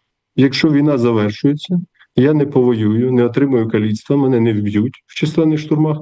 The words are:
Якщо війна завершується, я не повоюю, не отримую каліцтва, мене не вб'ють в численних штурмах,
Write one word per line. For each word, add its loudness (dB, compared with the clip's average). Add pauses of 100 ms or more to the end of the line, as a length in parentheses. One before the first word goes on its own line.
(360)
Якщо 2
війна 2
завершується, -2 (340)
я 2
не 2
повоюю, 0
не 2
отримую 0
каліцтва, -2
мене 0
не 0
вб'ють -4
в -20
численних 0
штурмах, -2